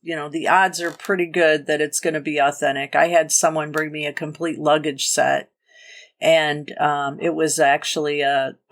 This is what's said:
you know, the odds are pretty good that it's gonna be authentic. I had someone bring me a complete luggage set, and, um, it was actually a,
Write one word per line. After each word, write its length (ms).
you 140
know, 140
the 180
odds 320
are 120
pretty 340
good 420
that 140
it's 180
gonna 220
be 160
authentic. 580
I 140
had 220
someone 420
bring 180
me 140
a 80
complete 460
luggage 480
set, 440
and, 560
um, 420
it 160
was 240
actually 600
a, 360